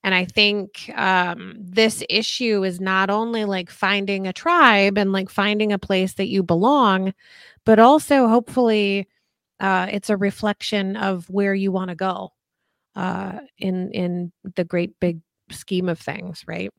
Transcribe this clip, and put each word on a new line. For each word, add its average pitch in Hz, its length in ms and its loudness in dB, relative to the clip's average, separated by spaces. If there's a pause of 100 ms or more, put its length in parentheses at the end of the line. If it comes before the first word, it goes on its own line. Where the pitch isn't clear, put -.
And 190 100 0
I 180 120 2
think, 208 720 -2
um, 185 600 -2
this 214 540 -2
issue 214 540 -2
is 185 160 -4
not 190 300 0
only, 220 340 -2
like, 185 260 -4
finding 196 560 -2
a 185 60 -4
tribe 214 680 4
and, 196 140 2
like, 190 180 -4
finding 208 420 0
a 196 60 -2
place 190 360 -2
that 196 140 -4
you 190 140 0
belong, 190 720 2 (500)
but 220 140 6
also 269 480 6
hopefully, 220 800 2 (540)
uh, 190 280 0
it's 202 220 -6
a 208 60 4
reflection 202 800 -2
of 196 340 -4
where 196 240 0
you 196 160 0
wanna 185 240 -4
go, 190 380 -6 (640)
uh, 190 420 -6 (200)
in, 185 340 -4
in 175 400 -4 (240)
the 180 80 -2
great 175 340 -4
big 170 220 -2 (300)
scheme 185 380 -4
of 165 100 -4
things, - 480 -12
right? 175 320 -8